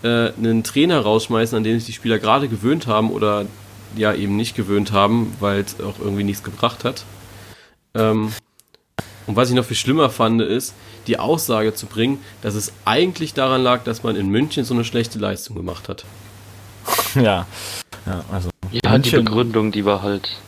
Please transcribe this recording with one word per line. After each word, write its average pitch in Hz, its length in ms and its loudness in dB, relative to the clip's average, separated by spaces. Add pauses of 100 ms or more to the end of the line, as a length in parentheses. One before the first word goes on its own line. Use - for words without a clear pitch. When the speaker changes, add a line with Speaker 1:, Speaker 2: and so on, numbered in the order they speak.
Speaker 1:
äh, 117 300 2
einen 113 320 2
Trainer 156 360 2
rausschmeißen, 113 560 2
an 110 80 0
den 113 140 2
sich 113 80 -4
die 113 60 -12
Spieler 110 260 0
gerade 131 300 2
gewöhnt 120 380 0
haben 110 240 2
oder 104 340 0 (520)
ja 107 180 2
eben 101 220 -2
nicht 113 180 -2
gewöhnt 101 380 0
haben, 101 480 2
weil 101 200 0
es - 200 -8
auch 101 180 -8
irgendwie 101 260 -4
nichts 101 200 -4
gebracht - 400 -4
hat. - 200 -6 (920)
Ähm, 110 380 2 (920)
und 104 100 -2
was 123 120 4
ich 123 80 2
noch 123 80 4
viel 110 120 -4
schlimmer 139 340 4
fand, 113 300 2
ist, 113 340 -2 (340)
die 113 100 0
Aussage 110 560 0
zu - 120 -10
bringen, 127 340 -2 (200)
dass 104 140 -4
es 107 180 -6 (120)
eigentlich 160 500 0
daran 131 300 2
lag, 123 180 2
dass 113 220 -6
man 113 100 0
in 98 140 -2
München 131 360 0
so 120 100 -2
eine 117 100 2
schlechte 117 340 -4
Leistung 101 380 -6
gemacht 87 320 -8
hat. - 160 -10 (1120)
Speaker 2:
Ja. 98 300 4 (600)
Ja, 90 240 -6
also 90 200 -4 (200)
Speaker 3:
Ja, 117 120 -4
die - 80 0
Speaker 2:
München 123 340 4
Speaker 3:
Begründung, 110 480 2
die 104 120 -2
war 101 180 2
halt 101 260 -2 (200)